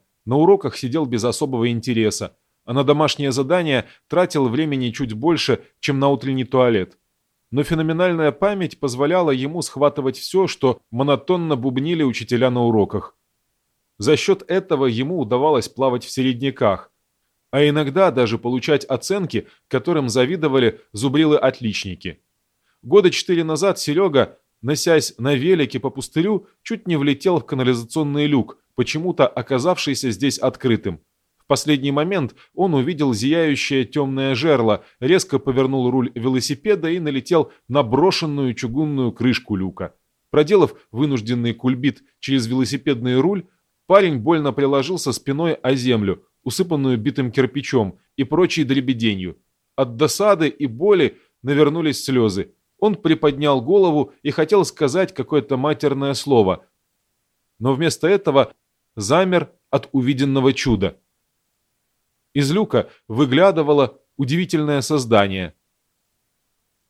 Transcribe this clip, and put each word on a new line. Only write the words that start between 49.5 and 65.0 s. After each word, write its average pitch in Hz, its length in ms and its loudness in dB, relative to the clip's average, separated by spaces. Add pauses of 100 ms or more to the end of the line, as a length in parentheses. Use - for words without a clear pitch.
От 120 220 -2
досады 160 520 2
и 147 180 -6
боли 147 500 2 (260)
навернулись 143 600 0
слёзы. 110 480 0 (260)
Он 208 180 0
приподнял 143 640 0
голову 160 500 2 (100)
и 147 80 -4
хотел 165 340 2
сказать 160 500 -2
какое-то 135 420 -2
матерное 139 560 -2
слово, 110 540 2 (920)
но 123 140 0
вместо 156 360 0
этого 175 440 2 (420)
замер 170 580 0 (180)
от 131 220 -2
увиденного 135 600 2
чуда. 101 460 -2 (1400)
Из 143 160 0
люка 165 400 0 (180)
выглядывало 143 920 2 (160)
удивительное 147 640 -2
создание. 101 720 0 (1400)